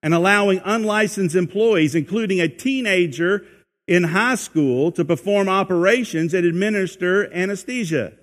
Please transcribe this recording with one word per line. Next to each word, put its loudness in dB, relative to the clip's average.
and 0
allowing 2
unlicensed -2
employees, 2
including -2
a 2
teenager -2
in 4
high 0
school, 0
to -2
perform 0
operations 0
and 0
administer -2
anesthesia. -4